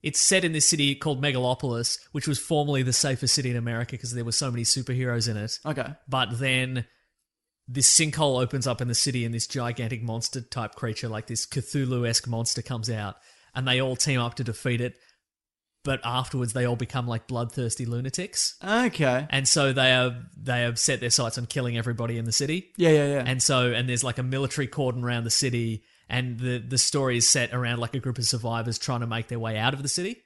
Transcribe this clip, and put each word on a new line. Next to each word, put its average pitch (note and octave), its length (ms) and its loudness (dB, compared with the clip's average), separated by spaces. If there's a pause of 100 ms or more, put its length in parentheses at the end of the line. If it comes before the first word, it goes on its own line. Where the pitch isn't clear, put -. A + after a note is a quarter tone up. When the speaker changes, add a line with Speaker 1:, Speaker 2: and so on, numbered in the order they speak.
Speaker 1:
it's D3+ 180 -2
set F#3 240 4
in E3 80 2
this D3+ 160 4
city C#3+ 260 4
called C3+ 280 -2
Megalopolis, B2+ 760 0 (140)
which C#3+ 140 -4
was D3 120 2
formerly D3 440 2
the B2+ 100 2
safest C3 420 2
city C3 160 0
in A#2+ 60 -2
America A#2 400 -4
'cause A#2 160 -8
there A#2+ 120 -4
were A#2 80 -4
so C3+ 180 0
many A#2+ 140 -2
superheroes B2 640 0
in G#2+ 80 -2
it. G#2+ 280 -6
Speaker 2:
Okay. D3 300 -4 (140)
Speaker 1:
But B2+ 300 0
then B2+ 480 0 (840)
this B2+ 260 4
sinkhole D3 480 4
opens B2 240 0
up A#2+ 140 -2
in B2 80 -2
the A#2 60 0
city B2 300 0
and A#2 80 -2
this A#2 140 -2
gigantic A#2+ 560 -4
monster A#2+ 380 -4
type A2+ 340 -8
creature, A#2 340 -6
like A2 200 -6
this A#2 180 -4
Cthulhu-esque B2 800 -2
monster A#2 360 -2
comes A#2 280 -6
out, G#2 260 -6 (380)
and C3 120 -4
they B2+ 140 4
all B2+ 160 0
team C3 240 0
up A#2+ 140 -2
to B2 100 -4
defeat A#2+ 360 -2
it. B2 160 -4 (880)
But C3+ 200 -2
afterwards, B2 480 -2
they B2 120 0
all A#2+ 120 2
become, A#2+ 320 -2
like, A2+ 180 -4
bloodthirsty A#2+ 600 -2
lunatics. B2 680 -4 (100)
Speaker 2:
Okay. D#3+ 680 2
Speaker 1:
And C3+ 180 2
so C#3 240 4
they C3 180 4
have, B2+ 240 4 (260)
they A#2+ 200 -2
have A#2+ 180 0
set C3 220 2
their A#2+ 100 0
sights A#2 280 2
on A#2+ 80 -4
killing A#2+ 300 -2
everybody A#2 420 -2
in A2+ 60 -4
the A#2 60 -2
city. D3+ 460 -2
Speaker 2:
Yeah, E3+ 140 6
yeah, D3 160 8
yeah. C#3 200 0
Speaker 1:
And B2+ 160 0
so, B2 300 4
and B2 160 0
there's, B2 160 0
like, B2 140 -2
a B2+ 40 -2
military C3 460 -2
cordon B2+ 340 -2
around A#2+ 220 -2
the A#2 60 -2
city, A#2 520 0 (260)
and B2 300 -2
the, B2 200 -2
the B2 200 -4
story C3 380 2
is A#2 120 4
set A#2+ 240 2
around, A#2+ 280 -2
like, A#2 140 -4
a C3+ 40 -2
group B2 200 -4
of A#2+ 80 -4
survivors A#2 520 -2
trying A#2+ 220 -2
to A#2 80 -4
make A2+ 180 -4
their A#2+ 140 -6
way A2+ 180 -2
out B2 160 2
of C#3 80 -8
the C#3 60 -4
city. F#3+ 380 -4